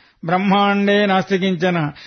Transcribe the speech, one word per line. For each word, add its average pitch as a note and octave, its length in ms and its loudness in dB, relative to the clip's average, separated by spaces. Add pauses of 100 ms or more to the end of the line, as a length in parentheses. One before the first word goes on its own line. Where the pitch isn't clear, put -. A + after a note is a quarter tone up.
(240)
బ్రహ్మాండే G3+ 840 2
నాస్తికించన F3+ 840 -2 (140)